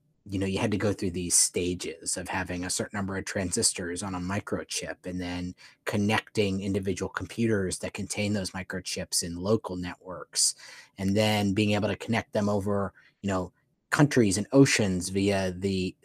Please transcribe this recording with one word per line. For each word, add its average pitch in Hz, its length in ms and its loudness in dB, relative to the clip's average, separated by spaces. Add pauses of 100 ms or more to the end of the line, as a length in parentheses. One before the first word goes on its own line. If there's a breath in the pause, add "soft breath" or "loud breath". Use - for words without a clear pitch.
(260)
you 98 140 -4
know, 95 60 0
you 95 120 -2
had 110 140 0
to 104 60 0
go 104 140 0
through 92 200 -2
these 87 260 0
stages 90 800 -2
of 87 100 -8
having 90 380 -4
a - 40 -6
certain - 280 -4
number 95 200 -4
of 92 80 -6
transistors 87 760 -2
on 95 140 -6
a 87 40 -4
microchip 90 760 -4 (100)
and 90 160 -6
then 90 320 -6 (320 soft breath)
connecting 101 760 0
individual 95 460 -2
computers 98 680 -2
that - 160 -8
contain 104 400 -2
those 95 180 -2
microchips 92 720 -4
in 87 140 -6
local 98 380 0
networks, - 800 -4 (420 loud breath)
and 98 180 0
then 104 380 4
being 104 180 4
able 104 160 0
to 101 80 0
connect - 380 -4
them 104 160 2
over, 101 420 0 (300 soft breath)
you 98 80 -4
know, 92 220 -2 (380)
countries 117 480 6
and 101 140 -2
oceans 98 580 6
via 98 420 2
the, 92 540 0